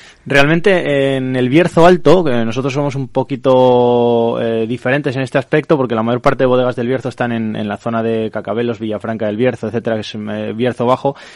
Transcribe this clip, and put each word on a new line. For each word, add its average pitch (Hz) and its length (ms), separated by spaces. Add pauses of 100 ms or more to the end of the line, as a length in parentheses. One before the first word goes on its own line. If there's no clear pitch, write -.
(260)
Realmente 143 880
en 131 180
el 127 140
Bierzo 165 380
Alto, 180 380
que 120 200
nosotros 123 300
somos 143 200
un 135 140
poquito, 123 1300
eh, 113 280
diferentes 127 500
en 135 60
este 131 160
aspecto, 151 400
porque 120 160
la 110 80
mayor 120 180
parte 135 240
de 127 40
bodegas 127 280
del 120 120
Bierzo 127 200
están 120 240
en, 110 240
en 107 100
la 101 120
zona 117 240
de 113 280
Cacabelos, 110 480
Villafranca 110 480
del 104 120
Bierzo, 123 300
etcétera, 113 280
que 107 60
es, - 120
eh, 107 400
Bierzo 120 300
Bajo. 127 320 (200)